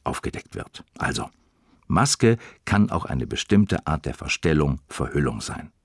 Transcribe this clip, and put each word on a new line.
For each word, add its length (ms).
aufgedeckt 500
wird. 300
Also, 320
Maske 500
kann 260
auch 140
eine 240
bestimmte 580
Art 200
der 80
Verstellung, 720
Verhüllung 540
sein. 320